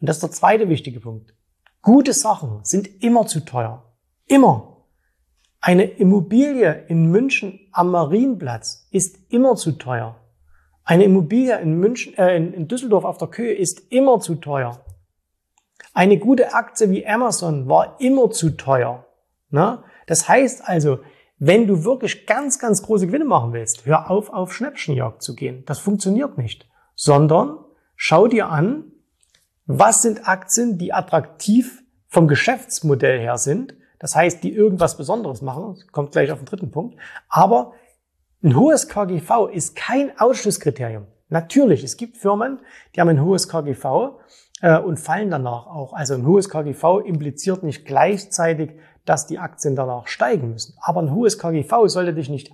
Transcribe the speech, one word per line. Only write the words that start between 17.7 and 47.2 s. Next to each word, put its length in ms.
immer 320
zu 200
teuer. 560
Ne? 340
Das 220
heißt 400
also, 300
wenn 280
du 180
wirklich 420
ganz, 320
ganz 240
große 240
Gewinne 180
machen 280
willst, 340
hör 240
auf, 200
auf 220
Schnäppchenjagd 720
zu 120
gehen. 320
Das 120
funktioniert 580
nicht. 320
Sondern 640
schau 320
dir 220
an, 420
was 380
sind 260
Aktien, 480
die 160
attraktiv 920
vom 220
Geschäftsmodell 880
her 200
sind. 360
Das 160
heißt, 280
die 100
irgendwas 460
Besonderes 420
machen. 360
Kommt 220
gleich 180
auf 80
den 60
dritten 260
Punkt. 280
Aber 440
ein 120
hohes 340
K 180
G 140
V 260
ist 280
kein 440
Ausschlusskriterium. 880
Natürlich, 520
es 140
gibt 220
Firmen, 420
die 60
haben 80
ein 160
hohes 240
K 140
G 100
V, 480
äh, 180
und 200
fallen 320
danach 360
auch. 280
Also 200
ein 120
hohes 240
K 120
G 120
V 240
impliziert 640